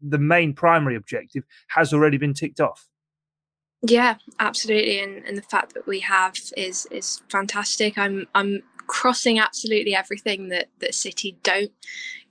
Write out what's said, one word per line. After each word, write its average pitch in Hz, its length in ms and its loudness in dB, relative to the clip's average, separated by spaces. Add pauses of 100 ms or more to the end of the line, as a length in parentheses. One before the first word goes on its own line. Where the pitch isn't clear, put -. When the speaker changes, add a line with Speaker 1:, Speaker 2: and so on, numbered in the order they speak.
Speaker 1:
the 147 160 -2
main 156 360 4
primary 156 420 4
objective 117 480 -8 (240)
has 156 260 2
already 147 240 6
been 143 160 0
ticked - 260 -6
off. - 280 -2 (1000)
Speaker 2:
Yeah, 233 300 4 (240)
absolutely. 214 640 0
And, 196 240 -12
and 202 120 -8
the 202 60 -10
fact - 320 -2
that - 100 -12
we 196 140 -4
have 190 360 0 (220)
is, 185 320 -6
is - 400 -8
fantastic. 208 680 -2
I'm, 196 360 -2
I'm 196 300 0 (240)
crossing 240 520 2
absolutely 214 540 0
everything 196 560 -4
that, 180 200 -4 (100)
that - 160 -4
City 190 480 -6
don't 202 280 0 (600)